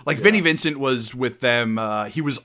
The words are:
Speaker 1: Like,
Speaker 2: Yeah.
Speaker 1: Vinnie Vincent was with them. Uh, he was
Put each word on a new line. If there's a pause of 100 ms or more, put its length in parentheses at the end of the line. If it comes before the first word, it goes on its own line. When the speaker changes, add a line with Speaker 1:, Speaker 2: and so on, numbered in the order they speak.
Speaker 1:
Like,
Speaker 2:
Yeah.
Speaker 1:
Vinnie
Vincent
was
with
them.
Uh,
he
was